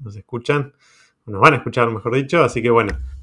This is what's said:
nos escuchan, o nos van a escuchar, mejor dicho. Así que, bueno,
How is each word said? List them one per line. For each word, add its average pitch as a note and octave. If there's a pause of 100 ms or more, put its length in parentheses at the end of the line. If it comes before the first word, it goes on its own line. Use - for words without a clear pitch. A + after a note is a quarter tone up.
nos G#2
escuchan, C3+ (540)
o A2+
nos G2
van C#3+
a -
escuchar, A#2
mejor A2+
dicho. C#3
Así A#2+
que, A#2
bueno, A2+ (240)